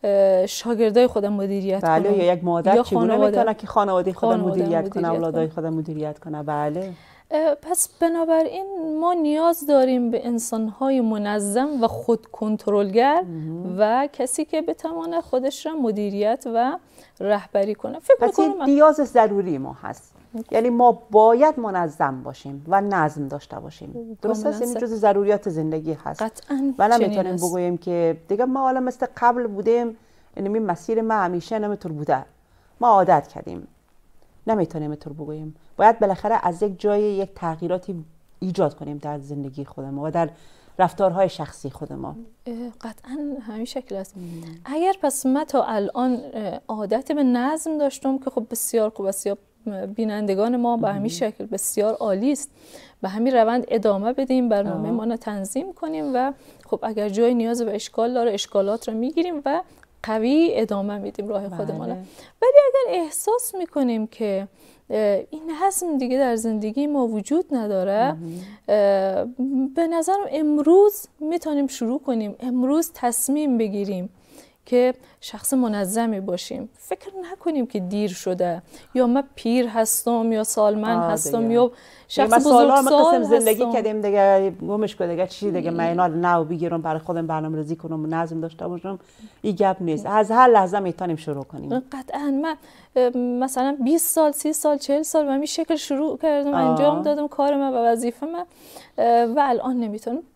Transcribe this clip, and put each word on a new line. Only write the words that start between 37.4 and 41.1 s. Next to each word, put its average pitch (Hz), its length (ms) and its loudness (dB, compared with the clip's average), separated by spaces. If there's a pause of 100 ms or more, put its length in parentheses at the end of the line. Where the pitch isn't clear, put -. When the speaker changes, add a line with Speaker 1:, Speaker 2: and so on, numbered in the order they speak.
Speaker 2:
ایجاد 180 360 -2
کنیم 147 240 -10
در 147 200 -8
زندگی 139 460 -10
خود 139 200 -14
ما 139 200 -8
و 156 60 -4
در 165 180 0 (500)
رفتارهای 185 500 2